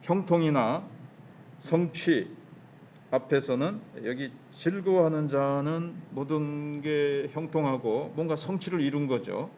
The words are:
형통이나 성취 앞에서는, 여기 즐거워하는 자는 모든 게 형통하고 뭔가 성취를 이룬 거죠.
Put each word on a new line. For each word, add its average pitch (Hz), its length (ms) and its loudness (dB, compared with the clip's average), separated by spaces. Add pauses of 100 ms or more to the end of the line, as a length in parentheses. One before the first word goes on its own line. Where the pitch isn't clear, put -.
형통이나 160 840 2 (720)
성취 165 720 0 (800)
앞에서는, 135 680 0 (240)
여기 127 260 -4 (200)
즐거워하는 170 760 2
자는 143 680 0 (160)
모든 147 720 -4
게 147 520 0
형통하고 143 840 0
뭔가 160 220 0
성취를 180 420 -4
이룬 143 280 0
거죠. 120 500 -2